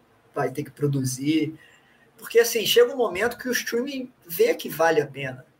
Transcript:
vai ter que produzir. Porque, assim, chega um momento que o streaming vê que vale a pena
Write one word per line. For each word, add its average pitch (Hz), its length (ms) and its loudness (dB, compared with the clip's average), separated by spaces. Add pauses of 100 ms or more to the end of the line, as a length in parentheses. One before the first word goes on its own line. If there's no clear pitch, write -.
(340)
vai - 160 -2
ter 143 140 -8
que - 80 -14
produzir. 139 840 -2 (640)
Porque, - 220 4
assim, 226 260 0
chega 240 260 6
um 269 40 -6
momento 220 420 -2
que 262 100 -8
o 247 40 -2
streaming 254 600 -4 (140)
vê 214 260 2
que - 160 -6
vale 156 320 2
a 143 60 -4
pena 135 400 -10 (140)